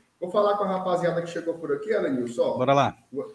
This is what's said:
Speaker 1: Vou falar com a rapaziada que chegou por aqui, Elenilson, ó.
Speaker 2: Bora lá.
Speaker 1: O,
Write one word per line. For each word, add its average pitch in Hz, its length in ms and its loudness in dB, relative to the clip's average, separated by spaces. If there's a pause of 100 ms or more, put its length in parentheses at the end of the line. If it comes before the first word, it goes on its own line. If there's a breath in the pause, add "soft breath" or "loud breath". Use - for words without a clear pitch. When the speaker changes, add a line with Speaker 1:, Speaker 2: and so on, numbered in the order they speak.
(200)
Speaker 1:
Vou 180 100 -6
falar 208 260 2
com 202 100 -2
a - 20 0
rapaziada 175 520 0
que 170 120 -6
chegou 165 240 -4
por 151 160 -6
aqui, 139 180 -2
Elenilson, 143 540 0
ó. 135 120 0
Speaker 2:
Bora 127 200 4
lá. 131 200 4 (160)
Speaker 1:
O, 131 240 -6